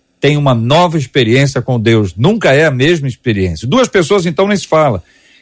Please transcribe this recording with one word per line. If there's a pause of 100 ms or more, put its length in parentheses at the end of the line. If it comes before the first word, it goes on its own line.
(200)
tem
uma
nova
experiência
com
Deus.
Nunca
é
a
mesma
experiência.
Duas
pessoas,
então,
nem
se
fala. (400)